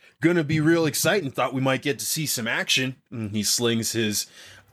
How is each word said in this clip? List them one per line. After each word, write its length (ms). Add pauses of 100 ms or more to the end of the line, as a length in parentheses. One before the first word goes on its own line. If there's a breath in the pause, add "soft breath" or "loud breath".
(220 soft breath)
gonna 220
be 160
real 260
exciting. 440
Thought 220
we 80
might 220
get 160
to 80
see 180
some 240
action." 480 (140)
And 220
he 100
slings 500
his 340 (460 loud breath)